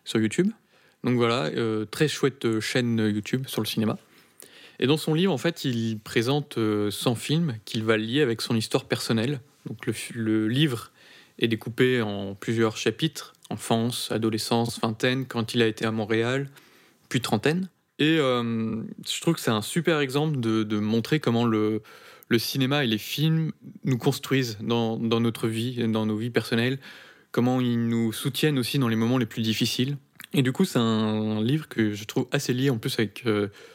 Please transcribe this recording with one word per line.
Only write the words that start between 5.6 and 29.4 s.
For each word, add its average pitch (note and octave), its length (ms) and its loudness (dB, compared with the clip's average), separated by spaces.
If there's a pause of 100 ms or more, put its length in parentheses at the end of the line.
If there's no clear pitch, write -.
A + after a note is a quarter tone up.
il A2+ 320 0
présente, C3 640 -2
euh, G#2 320 2
cent A#2+ 240 0
films D3+ 400 -2 (100)
qu'il A2 180 -4
va A2 140 4
lier A2+ 240 0
avec A#2 220 0
son A#2+ 120 0
histoire A2+ 300 0
personnelle. B2 560 -2 (240)
Donc - 220 -12
le A2+ 60 0
fi-, - 200 -12
le A2 340 0
livre B2+ 440 0 (480)
est A#2 80 2
découpé A#2+ 560 2
en G2+ 320 -6
plusieurs A2+ 420 0
chapitres, - 560 -2 (160)
enfance, A2+ 600 -2
adolescence, A2+ 680 0
vingtaine, B2+ 460 0
quand A#2 300 -4
il A#2+ 80 6
a A2+ 40 4
été G#2+ 180 -2
à A2 60 0
Montréal, A2+ 600 0 (580)
puis A#2 120 0
trentaine. D#3 480 0 (280)
Et, D#3 220 4
euh, A#2 640 0 (260)
je - 120 -6
trouve E3 120 4
que D#3+ 60 -8
c'est - 100 -2
un A2 140 2
super E3 360 0
exemple C#3+ 400 0
de, A2 220 2
de G#2+ 160 0
montrer A2 420 0
comment A#2 260 2
le, G#2+ 360 2 (460)
le A#2+ 100 4
cinéma C3+ 460 0
et B2+ 40 0
les A2 120 0
films D#3+ 540 0 (300)
nous C3+ 140 2
construisent B2+ 640 0
dans, A2+ 360 0
dans A#2 220 2
notre A#2 280 0
vie, A#2 400 -2
dans A2 180 2
nos G#2+ 120 0
vies A#2 120 -4
personnelles, A#2+ 480 0 (540)
comment B2+ 280 2
ils A#2+ 280 0
nous A#2 260 0
soutiennent C#3+ 460 0
aussi A#2+ 180 -2
dans C3 100 2
les A2+ 80 2
moments A#2 220 2
les B2 80 2
plus - 160 -6